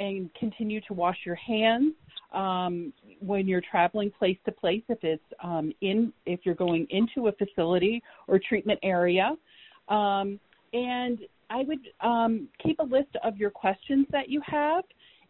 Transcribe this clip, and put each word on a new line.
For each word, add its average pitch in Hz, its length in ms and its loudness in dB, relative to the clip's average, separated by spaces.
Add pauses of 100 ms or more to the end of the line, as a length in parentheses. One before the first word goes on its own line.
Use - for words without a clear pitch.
and 196 340 -6
continue 214 540 -4
to 202 60 -8
wash 180 300 0
your 170 120 -6
hands, 233 580 2 (380)
um, 180 600 -2 (280)
when 196 260 0
you're 185 240 2
traveling 202 400 2
place 190 340 0
to 214 60 -2
place, 196 380 -2
if 233 160 -2
it's, 160 180 0 (220)
um, 160 360 -2
in, 220 320 2 (140)
if 180 180 -4
you're 175 120 0
going 170 340 0
into 226 380 0
a 196 40 2
facility 196 720 0 (240)
or 190 140 4
treatment 208 420 0
area. 185 540 2 (520)
Um, 202 520 0 (320)
and 247 480 -4 (300)
I 240 120 -4
would, 269 260 -6 (120)
um, 226 480 0 (120)
keep 320 200 0
a 311 40 0
list 262 380 0
of 214 140 -2
your 202 140 0
questions 269 600 0
that 277 180 -2
you 285 160 -4
have 311 400 0 (460)